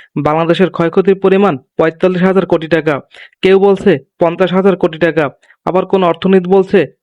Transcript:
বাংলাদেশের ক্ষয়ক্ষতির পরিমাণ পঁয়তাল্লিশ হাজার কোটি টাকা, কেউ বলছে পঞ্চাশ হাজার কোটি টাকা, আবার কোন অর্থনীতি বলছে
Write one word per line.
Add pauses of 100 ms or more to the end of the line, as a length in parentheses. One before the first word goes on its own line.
(260)
বাংলাদেশের
ক্ষয়ক্ষতির
পরিমাণ (240)
পঁয়তাল্লিশ
হাজার
কোটি
টাকা, (480)
কেউ
বলছে (260)
পঞ্চাশ
হাজার
কোটি
টাকা, (420)
আবার
কোন
অর্থনীতি
বলছে (240)